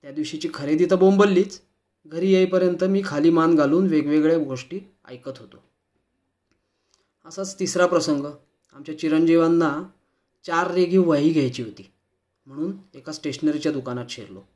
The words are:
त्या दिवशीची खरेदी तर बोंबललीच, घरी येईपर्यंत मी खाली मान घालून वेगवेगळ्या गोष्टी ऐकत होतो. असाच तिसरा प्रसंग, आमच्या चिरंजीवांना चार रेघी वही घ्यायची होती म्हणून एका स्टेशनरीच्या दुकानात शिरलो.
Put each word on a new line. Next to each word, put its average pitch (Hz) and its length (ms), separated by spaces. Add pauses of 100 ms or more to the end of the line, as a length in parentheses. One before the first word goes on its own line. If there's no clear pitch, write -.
त्या 139 100
दिवशीची 151 420
खरेदी 151 360
तर 190 60
बोंबललीच, 190 640 (460)
घरी 170 260
येईपर्यंत 185 520
मी 196 200
खाली 151 260
मान 165 240
घालून 156 320
वेगवेगळ्या 151 520
गोष्टी 143 420 (280)
ऐकत 127 300
होतो. 104 180 (1700)
असाच 190 340
तिसरा 180 280
प्रसंग, 156 380 (480)
आमच्या 143 260
चिरंजीवांना 165 840 (600)
चार 175 260
रेघी 180 260
वही 160 360
घ्यायची 131 300
होती 101 280 (560)
म्हणून 151 260 (220)
एका 135 180
स्टेशनरीच्या 151 600
दुकानात 123 360
शिरलो. 95 340 (140)